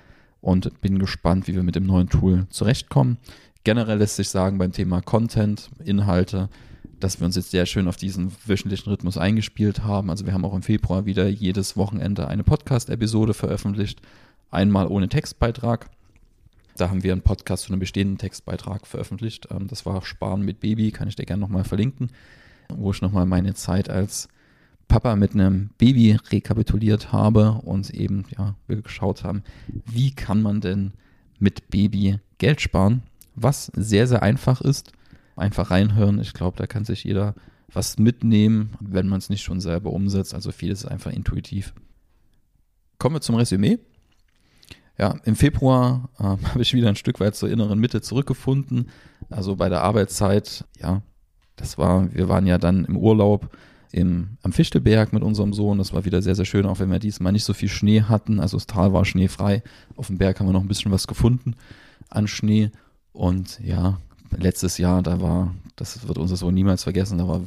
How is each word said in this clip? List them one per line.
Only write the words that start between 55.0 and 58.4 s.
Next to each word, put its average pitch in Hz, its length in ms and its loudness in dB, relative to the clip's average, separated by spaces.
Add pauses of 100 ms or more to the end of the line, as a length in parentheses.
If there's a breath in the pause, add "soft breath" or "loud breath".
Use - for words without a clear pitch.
mit 107 120 2
unserem 104 280 0
Sohn. 101 260 0
Das 95 140 -2
war 90 120 -2
wieder 92 180 2
sehr, 95 140 2
sehr 101 80 0
schön, 101 220 2
auch 95 120 -2
wenn 95 140 0
wir 85 80 0
diesmal 98 320 -2
nicht 104 120 2
so 101 100 0
viel 104 140 -2
Schnee 107 340 4
hatten. 107 360 0
Also 92 180 -2